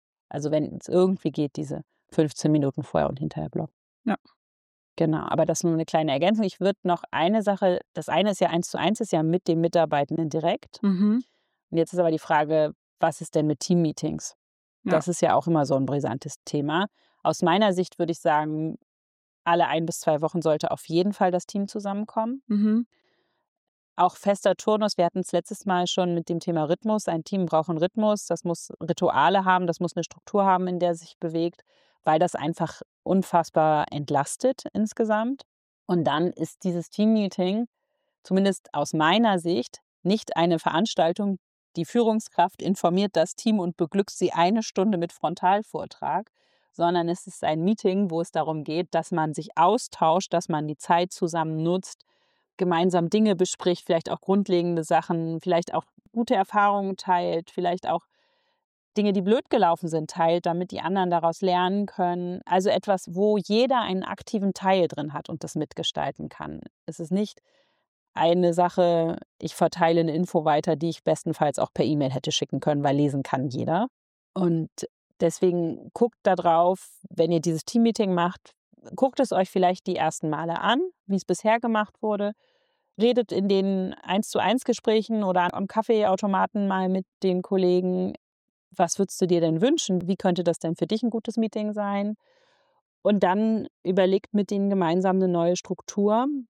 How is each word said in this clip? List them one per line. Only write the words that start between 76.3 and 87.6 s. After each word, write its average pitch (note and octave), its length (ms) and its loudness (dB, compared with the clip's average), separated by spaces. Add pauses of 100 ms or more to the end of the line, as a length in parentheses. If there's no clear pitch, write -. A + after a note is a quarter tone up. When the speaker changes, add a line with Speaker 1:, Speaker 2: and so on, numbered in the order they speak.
Speaker 1:
drauf, F3 540 2 (200)
wenn E3 220 2
ihr E3 100 4
dieses D#3+ 220 0
Teammeeting A3+ 500 2
macht, F3 400 -2 (420)
guckt B3+ 240 0
es C4 120 0
euch F#3 180 0
vielleicht F#3 380 0
die F3+ 100 -4
ersten D#3+ 320 -4
Male D#3+ 300 -4
an, A#3 220 0 (240)
wie G3 120 0
es - 80 -8
bisher A3 340 0
gemacht A3 420 -2
wurde. G#3 300 -2 (680)
Redet A#3 320 2
in G3 160 0
den G3 460 0 (100)
eins G3 260 -2
zu - 100 -2
eins A3 240 0
Gesprächen A3 600 0
oder F3+ 300 0
am G3 140 -4
Kaffeeautomaten G3+ 1000 0
mal F#3+ 220 0
mit F#3 160 -2 (160)
den F#3 220 0
Kollegen, F#3 720 0 (560)